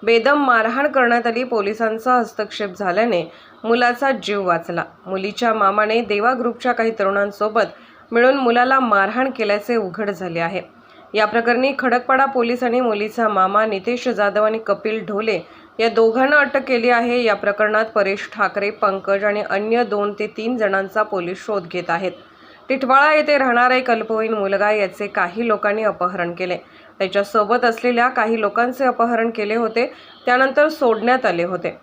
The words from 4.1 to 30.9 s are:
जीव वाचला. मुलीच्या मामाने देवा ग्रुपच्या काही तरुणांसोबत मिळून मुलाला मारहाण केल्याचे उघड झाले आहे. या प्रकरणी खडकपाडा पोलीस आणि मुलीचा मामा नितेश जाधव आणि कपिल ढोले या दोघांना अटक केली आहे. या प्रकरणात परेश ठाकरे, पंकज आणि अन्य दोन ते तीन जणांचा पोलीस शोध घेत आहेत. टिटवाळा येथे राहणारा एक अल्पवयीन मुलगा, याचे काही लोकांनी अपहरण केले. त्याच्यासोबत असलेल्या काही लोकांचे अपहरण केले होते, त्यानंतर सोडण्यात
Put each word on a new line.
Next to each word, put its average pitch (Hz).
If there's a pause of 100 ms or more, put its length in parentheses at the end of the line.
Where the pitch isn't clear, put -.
जीव 202
वाचला. 165 (240)
मुलीच्या 196
मामाने 214
देवा 214
ग्रुपच्या 240
काही 226
तरुणांसोबत 208 (500)
मिळून 247
मुलाला 254
मारहाण 220
केल्याचे 214
उघड 202
झाले 170
आहे. 170 (520)
या 214
प्रकरणी 233
खडकपाडा 262
पोलीस 240
आणि 240
मुलीचा 214
मामा 202
नितेश 226
जाधव 202
आणि 220
कपिल 220
ढोले 208 (400)
या 226
दोघांना 226
अटक 277
केली 247
आहे. 240
या 214
प्रकरणात 214
परेश 202
ठाकरे, 202
पंकज 196
आणि 208
अन्य 220
दोन 208
ते 208
तीन 226
जणांचा 196
पोलीस 185
शोध 202
घेत 170
आहेत. 175 (580)
टिटवाळा 269
येथे 302
राहणारा 254
एक 254
अल्पवयीन 220
मुलगा, 202
याचे 208
काही 202
लोकांनी 214
अपहरण 180
केले. 180 (420)
त्याच्यासोबत 202
असलेल्या 240
काही 226
लोकांचे 240
अपहरण 233
केले 220
होते, 233 (320)
त्यानंतर 269
सोडण्यात 254